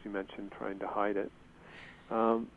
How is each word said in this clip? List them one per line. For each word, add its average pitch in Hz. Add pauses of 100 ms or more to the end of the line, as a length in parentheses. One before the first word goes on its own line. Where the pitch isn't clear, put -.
you 107
mentioned, 98
trying 98
to 98
hide 104
it. 98 (800)
Um, 113